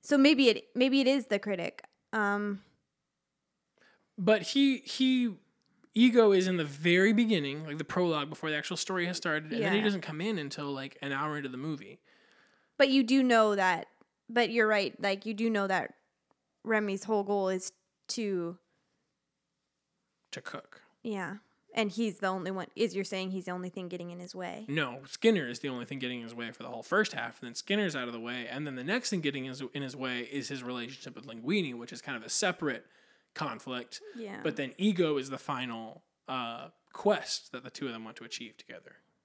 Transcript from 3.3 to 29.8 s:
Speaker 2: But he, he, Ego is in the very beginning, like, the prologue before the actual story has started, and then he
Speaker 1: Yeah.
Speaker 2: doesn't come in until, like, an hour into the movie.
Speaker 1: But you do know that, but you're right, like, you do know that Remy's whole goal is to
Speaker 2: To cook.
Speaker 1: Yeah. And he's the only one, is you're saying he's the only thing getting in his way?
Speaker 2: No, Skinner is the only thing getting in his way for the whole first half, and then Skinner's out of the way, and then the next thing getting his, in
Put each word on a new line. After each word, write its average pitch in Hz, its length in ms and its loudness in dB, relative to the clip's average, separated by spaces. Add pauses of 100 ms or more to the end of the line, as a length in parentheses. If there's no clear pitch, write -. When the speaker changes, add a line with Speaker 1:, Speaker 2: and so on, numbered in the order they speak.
Speaker 2:
But 202 240 4
he, 277 360 4
he, 254 560 2 (600)
Ego 226 380 8
is 185 140 6
in 185 100 2
the 165 80 0
very 175 480 4
beginning, 165 540 2
like, 151 120 -8
the 156 60 -6
prologue 160 440 0
before 156 220 -6
the 151 60 0
actual 147 200 -4
story 180 300 -2
has 180 100 -4
started, 156 360 -2
and 233 100 0
then 190 100 2
he 202 60 4
Speaker 1:
Yeah. 214 60 0
Speaker 2:
doesn't 202 180 0
come 156 180 -8
in 202 180 -2
until, 147 340 -6
like, 135 300 -10
an 143 100 -4
hour 147 240 -2
into 139 120 -6
the 127 80 -10
movie. 135 440 -8 (800)
Speaker 1:
But 277 120 8
you 269 120 6
do 262 200 6
know 226 340 6
that, 185 300 2 (420)
but 233 220 2
you're 226 180 4
right, 202 320 2
like, 196 260 0
you 220 80 -4
do 226 160 2
know 202 160 2
that 185 280 0 (680)
Remy's 214 400 0
whole 214 200 0
goal 196 240 0
is 185 240 -2 (360)
to 180 500 -2 (1700)
Speaker 2:
To - 80 -10
cook. - 420 -14 (200)
Speaker 1:
Yeah. 196 340 -6 (380)
And 214 160 0
he's 208 280 -2
the 196 80 -2
only 185 240 0
one, 190 160 -6 (100)
is 196 180 0
you're 196 100 -2
saying 190 260 -4
he's 190 160 -6
the 185 40 -6
only 180 200 -6
thing 180 180 -10
getting 175 220 -8
in 175 100 -12
his 175 140 -14
way? 180 340 -10
Speaker 2:
No, 139 380 -2
Skinner 202 420 4
is 120 120 -8
the 143 80 -6
only 123 180 -6
thing 143 120 -10
getting 123 200 -6
in 117 60 -12
his 117 100 -14
way 117 160 -8
for - 120 -16
the 123 60 -12
whole 120 140 -10
first 202 320 0
half, 120 260 -8
and 123 80 -12
then 117 60 -14
Skinner's 196 420 -2
out 123 120 -4
of 117 40 -8
the 117 80 -8
way, 120 260 -6
and 147 200 -8
then 139 80 -8
the 127 100 -8
next 220 240 -2
thing 190 140 -2
getting 139 240 -2
his, 127 160 -10 (100)
in 143 100 -6